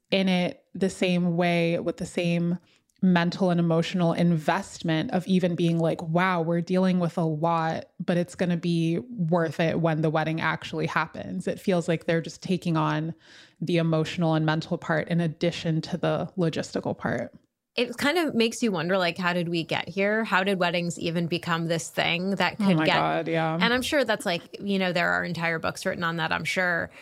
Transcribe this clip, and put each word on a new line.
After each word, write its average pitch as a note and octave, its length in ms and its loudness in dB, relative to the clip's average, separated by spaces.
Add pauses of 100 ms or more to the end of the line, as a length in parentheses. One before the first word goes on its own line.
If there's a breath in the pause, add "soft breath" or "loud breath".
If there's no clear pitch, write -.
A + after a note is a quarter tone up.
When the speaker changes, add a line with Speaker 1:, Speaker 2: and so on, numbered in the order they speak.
(100)
Speaker 1:
in F#3+ 180 2
it F3+ 340 0 (120)
the F#3+ 160 0
same F3+ 460 2
way E3+ 420 2
with E3 200 -4
the F3+ 80 -8
same E3+ 520 0 (440 soft breath)
mental F3 480 4
and E3+ 100 2
emotional E3+ 540 2
investment E3 960 0
of F3+ 160 -2
even F3+ 280 2
being E3+ 240 2
like, D#3+ 240 0
"Wow, F3 380 2
we're E3+ 220 0
dealing F#3 360 2
with E3+ 200 -2
a E3+ 60 2
lot, D#3+ 600 0 (200)
but F3 120 2
it's F3 180 -2
gonna F3 220 0
be E3+ 420 0
worth F3 600 0
it E3 200 0
when D#3+ 200 2
the D#3+ 80 2
wedding D#3+ 320 0
actually D#3 460 -2
happens." E3+ 600 -4
It - 140 -4
feels F3 280 0
like E3 180 -2
they're E3 160 2
just - 200 -14
taking F3 340 0
on D#3 380 0 (460 loud breath)
the E3+ 160 0
emotional D#3+ 580 2
and D#3 120 2
mental E3 320 0
part - 300 -2
in E3+ 120 2
addition E3 600 -2
to - 160 -6
the D#3 400 -2
logistical - 580 -2
part. - 380 -4 (420)
Speaker 2:
It A#3+ 220 -2
kind D4 180 0
of D#4+ 180 0
makes A3+ 280 0
you A3 100 2
wonder, F3 240 0
like, F3 220 0
how F3 160 0
did E3+ 160 0
we E3 120 0
get D#3 280 -2
here? G#3 340 0
How F#3+ 180 2
did G3 160 0
weddings F3 400 -2
even E3+ 280 -2
become E3 400 -2
this E3 240 -4
thing E3+ 460 -2
that F3 220 0
Speaker 1:
Oh G#3 80 0
Speaker 2:
could F#3 120 6
Speaker 1:
my D#3 80 2
Speaker 2:
get E3+ 100 4
Speaker 1:
God, D#3+ 320 0
yeah. D#3+ 320 0
Speaker 2:
And A#3 140 2
I'm B3+ 80 0
sure C#4 220 0
that's, G#3 200 -2
like, F3 340 -4
you G3 200 -2
know, F#3 160 0
there F3 160 2
are F3 120 0
entire E3+ 360 -2
books F3 260 -6
written F#3 180 -4
on E3+ 140 -2
that, E3 160 -2
I'm E3+ 120 -2
sure. F3+ 460 -2 (120)